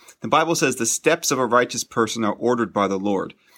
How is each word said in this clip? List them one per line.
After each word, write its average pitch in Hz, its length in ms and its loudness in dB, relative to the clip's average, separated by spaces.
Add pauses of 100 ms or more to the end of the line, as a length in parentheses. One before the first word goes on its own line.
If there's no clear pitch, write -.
(200)
The 120 80 -8
Bible 160 260 2
says 143 220 0
the 117 80 -2
steps - 460 0
of 135 80 0
a 127 80 0
righteous 123 360 2
person 113 420 -2
are 101 100 0
ordered 117 400 0
by 101 140 2
the 95 100 -2
Lord. 95 340 -4 (260)